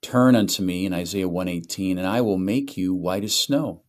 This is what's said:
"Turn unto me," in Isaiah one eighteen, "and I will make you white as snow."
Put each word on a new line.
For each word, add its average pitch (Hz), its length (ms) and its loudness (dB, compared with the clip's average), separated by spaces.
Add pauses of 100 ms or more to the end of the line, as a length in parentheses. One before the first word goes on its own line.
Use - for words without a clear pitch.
"Turn 127 340 6
unto 104 260 2
me," 92 240 -2
in 92 80 -2
Isaiah 90 340 -2
one 90 200 -2
eighteen, 90 500 -4
"and 92 80 -4
I 107 160 0
will 104 160 2
make 110 400 -2
you 92 160 -2
white 92 300 -2
as 104 120 -4
snow." 139 540 -2